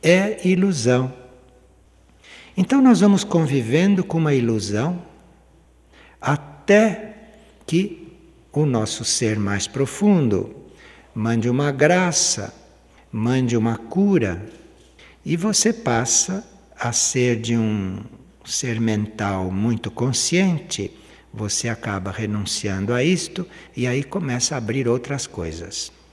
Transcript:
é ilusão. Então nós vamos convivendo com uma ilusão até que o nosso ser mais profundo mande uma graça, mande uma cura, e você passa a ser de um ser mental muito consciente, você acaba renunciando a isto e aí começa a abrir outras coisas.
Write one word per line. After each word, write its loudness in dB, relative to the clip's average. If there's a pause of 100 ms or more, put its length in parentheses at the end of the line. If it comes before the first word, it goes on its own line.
é 2
ilusão. 2 (1400)
Então 4
nós 8
vamos 6
convivendo 2
com -2
uma 2
ilusão 0 (1160)
até 0 (340)
que -2 (360)
o 2
nosso -2
ser 0
mais -2
profundo 0 (580)
mande 0
uma 0
graça, 0 (560)
mande 0
uma 2
cura, 0 (760)
e -2
você 0
passa -2 (300)
a -4
ser 0
de 0
um -2 (460)
ser -4
mental -2
muito -2
consciente, -2 (380)
você -4
acaba -6
renunciando -4
a 0
isto -2 (320)
e -2
aí -2
começa -4
a -4
abrir -2
outras -2
coisas. -10 (220)